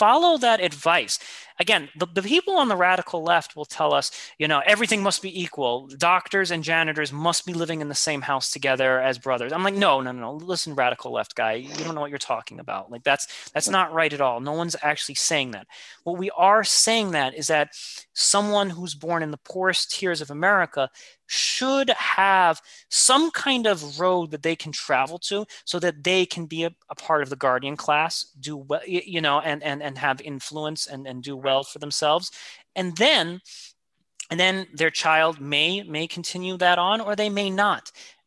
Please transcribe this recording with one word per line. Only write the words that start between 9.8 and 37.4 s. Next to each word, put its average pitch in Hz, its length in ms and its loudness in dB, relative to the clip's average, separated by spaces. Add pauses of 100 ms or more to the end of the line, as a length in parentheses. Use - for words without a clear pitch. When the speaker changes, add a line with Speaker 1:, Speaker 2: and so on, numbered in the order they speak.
Speaker 1:
no, 127 120 -6
no, 127 80 -12
no. 120 140 -8
Listen, 165 400 -6
radical 123 380 0
left 113 220 -4
guy, 113 180 0
you 143 320 -8
don't 165 100 -6
know 151 60 -8
what 147 100 -6
you're 143 80 -8
talking 113 400 -6
about. 98 320 -10
Like, 120 140 -16
that's, - 460 -2
that's - 180 -2
Speaker 2:
Right. 190 40 -2
Speaker 1:
not 185 200 2
right 160 200 2
at 143 100 -2
all. 123 180 2
No 139 120 -6
one's 165 300 -4
actually 147 340 -2
saying 139 360 0
that." 101 140 -12 (380)
What 175 140 -6
we 185 120 -4
are 196 340 6
saying 220 460 2
that 139 240 0
is 156 140 -4
that 151 200 2 (460)
someone 202 560 2
who's 170 240 -8
born 160 280 -4
in 156 80 -4
the 147 60 -8
poorest - 560 -2
tiers 170 300 -2
of 143 80 -10
America 160 600 2 (360)
should 269 640 0
have 190 720 4 (300)
some 294 400 4
kind 254 360 -2
of 151 320 0
road 180 340 2
that 147 100 -8
they 165 120 0
can 156 160 -8
travel 139 480 -2
to 202 280 -6 (180)
so - 140 -4
that 160 260 -2
they 180 220 4
can 170 180 -8
be 160 200 -4
a, 170 100 -4 (160)
a - 40 -12
part 151 280 0
of 131 80 -6
the 139 60 -6
guardian 131 380 0
class, 151 520 -2 (120)
do 143 200 -10
we-, 139 180 -4 (100)
y-, 180 200 -2
you 175 140 -4
know, 147 200 2
and, 151 220 -2
and, 147 200 -4
and 139 140 -8
have 135 240 0
influence 151 640 -8
and, 139 200 -14
and 127 160 -10
do 139 120 -10
well 135 300 0
for - 140 -16
themselves. 151 520 0 (460)
And 180 220 -4
then, 185 420 2 (920)
and 165 80 -2
then 190 360 2
their 160 160 2
child 160 500 2
may, 151 420 0
may 160 240 -6
continue 180 520 -8
that 175 200 4
on, 196 220 2
or 208 160 -4
they 208 140 0
may 202 180 -2